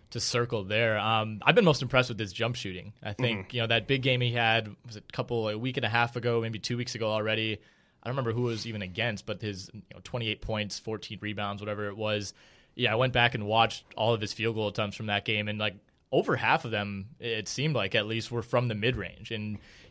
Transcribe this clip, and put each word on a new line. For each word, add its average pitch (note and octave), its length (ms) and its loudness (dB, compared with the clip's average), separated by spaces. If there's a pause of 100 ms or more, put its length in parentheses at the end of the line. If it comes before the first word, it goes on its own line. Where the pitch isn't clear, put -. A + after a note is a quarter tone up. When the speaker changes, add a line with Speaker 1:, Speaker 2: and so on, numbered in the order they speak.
(120)
Speaker 1:
to A#2 100 -4
circle A#2 420 0
there. G#2+ 340 2
Um, A2 480 2
I've D#3+ 100 8
been G3+ 100 8
most D3 160 6
impressed B2+ 280 4
with A2+ 80 -6
his G#2 140 -2
jump A#2 240 0
shooting. F#2 380 -8 (100)
I G#2+ 100 -4
think, A2+ 340 -2
Speaker 2:
Mm-hmm. - 80 -8
Speaker 1:
you A#2 60 0
know, A2+ 60 0
that A2+ 200 2
big C3+ 140 2
game B2+ 200 2
he A#2+ 100 2
had, A2+ 420 2 (140)
was A2+ 80 -14
it G#2 140 -14
a - 20 -20
couple, A2+ 380 -2
a G#2+ 80 -2
week B2+ 200 -4
and A#2+ 80 0
a G#2+ 40 2
half A#2+ 260 2
ago, A#2 260 2
maybe A2+ 160 -4
two A#2+ 200 -4
weeks A#2+ 180 -4
ago G#2+ 160 -2
already. A2 420 0
I - 540 -14
don't B2 80 -2
remember A#2+ 160 0
who A#2+ 160 0
it A#2 40 0
was A2 160 -4
even A2 140 -6
against, G2 440 -2
but G#2 160 -6
his, G2+ 320 -6
you G#2+ 80 -14 (100)
know, F#2+ 120 -16
twenty-eight A2 380 -4
points, G#2+ 380 -4
fourteen G#2+ 420 -8
rebounds, G2+ 400 -4
whatever G#2 260 -4
it G2+ 100 -8
was. G#2+ 360 -2 (420)
Yeah, A#2 180 2
I - 20 2
went B2+ 180 2
back A#2+ 220 4
and G#2+ 100 -4
watched A2 380 2 (140)
all A2 160 4
of G#2+ 80 0
his G#2+ 100 -4
field A2 240 -2
goal G#2+ 140 0
attempts G2+ 260 -4
from G#2+ 120 -6
that G2+ 180 0
game, G#2+ 240 0
and, G#2+ 100 -4
like, G#2+ 160 -2 (360)
over D#3 240 4
half B2+ 300 2
of A2+ 60 -6
them, G#2 360 -2 (120)
it A2 280 -4
seemed C#3+ 280 0
like G2 200 0
at G#2+ 100 2
least, A2+ 260 -4
were A#2+ 120 -2
from B2 260 2
the A2 60 -2
mid-range. G#2 560 -2
And, G#2+ 260 -4 (340)